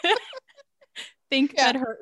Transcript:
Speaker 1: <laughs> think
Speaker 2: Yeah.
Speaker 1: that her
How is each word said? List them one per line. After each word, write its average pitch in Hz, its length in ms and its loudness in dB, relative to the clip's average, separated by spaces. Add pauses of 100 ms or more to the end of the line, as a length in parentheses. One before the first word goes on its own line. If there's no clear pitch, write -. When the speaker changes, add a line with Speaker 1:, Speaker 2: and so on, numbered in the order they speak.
Speaker 1:
<laughs> - 1300 -6
think 277 260 2
Speaker 2:
Yeah. 262 160 4
Speaker 1:
that 262 60 -4
her 240 240 -6